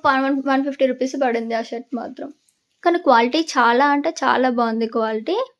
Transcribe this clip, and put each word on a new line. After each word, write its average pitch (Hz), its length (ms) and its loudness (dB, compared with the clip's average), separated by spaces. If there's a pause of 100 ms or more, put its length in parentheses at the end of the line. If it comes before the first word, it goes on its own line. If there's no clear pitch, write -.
వన్, 269 420 2
వన్ 277 200 2
ఫిఫ్టీ 269 220 -2
రూపీస్ 254 320 -2
పడింది 233 360 -2
ఆ 226 80 -2
షర్ట్ 233 320 -12
మాత్రం. 254 340 -10 (540)
కానీ 339 180 2
క్వాలిటీ 247 480 4
చాలా 247 420 2
అంటే 285 240 0
చాలా 254 360 0
బాగుంది 226 380 -2
క్వాలిటీ. 220 480 -2 (240)